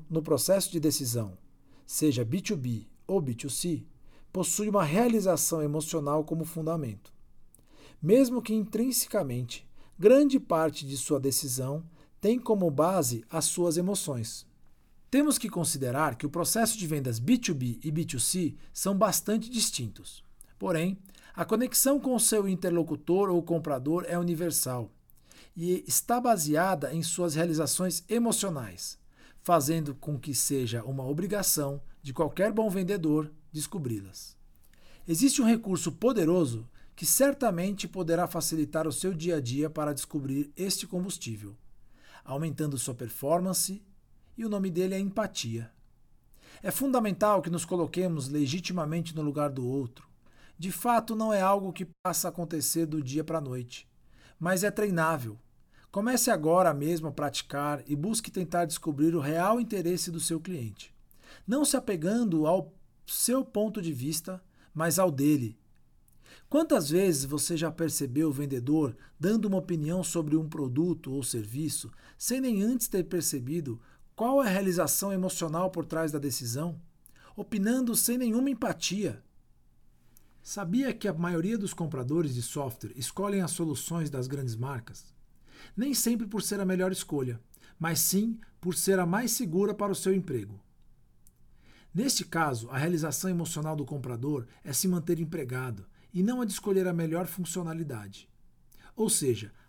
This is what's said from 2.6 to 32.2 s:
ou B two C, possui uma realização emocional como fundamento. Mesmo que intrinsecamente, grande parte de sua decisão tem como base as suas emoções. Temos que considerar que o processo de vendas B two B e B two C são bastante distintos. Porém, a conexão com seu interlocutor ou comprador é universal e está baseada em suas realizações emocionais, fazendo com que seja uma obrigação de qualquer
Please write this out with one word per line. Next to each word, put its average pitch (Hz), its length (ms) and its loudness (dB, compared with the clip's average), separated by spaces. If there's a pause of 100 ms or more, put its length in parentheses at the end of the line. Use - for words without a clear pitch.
ou 190 140 0
B 131 140 -2
two 131 160 -6
C, 151 340 -2 (480)
possui 208 380 0
uma 196 160 4
realização 185 760 4
emocional 151 600 0
como 160 220 -2
fundamento. 160 680 -6 (880)
Mesmo 240 400 6
que 214 120 -4
intrinsecamente, 196 1120 -2 (320)
grande 262 400 8
parte 160 480 0
de 135 80 -6
sua 135 240 0
decisão 135 640 -2 (380)
tem 233 180 4
como 190 320 2
base 147 580 2
as 160 160 -2
suas 175 300 2
emoções. 170 720 -2 (640)
Temos 285 280 4
que 214 120 -4
considerar 139 640 0
que - 100 -4
o 143 40 -4
processo 220 480 0
de 185 100 -6
vendas 131 320 -2
B 220 180 4
two 202 160 -2
B 123 300 -2
e 156 80 -2
B 160 140 0
two - 140 -4
C 170 360 0 (160)
são 196 260 0
bastante 214 520 2
distintos. - 760 -4 (340)
Porém, 185 400 0 (360)
a 175 100 -6
conexão 254 560 2
com 254 180 0
seu 208 300 4
interlocutor 175 800 2
ou 175 140 2
comprador 156 640 -2
é 170 100 -2
universal 156 720 0 (640)
e 180 320 0
está - 360 2
baseada 165 720 2
em 165 100 0
suas 165 320 0
realizações 165 720 0
emocionais, 190 920 -2 (460)
fazendo 156 520 2
com 147 220 -6
que 135 160 -6
seja 120 500 0
uma 131 200 -6
obrigação 151 800 0 (200)
de 131 120 -10
qualquer 175 400 0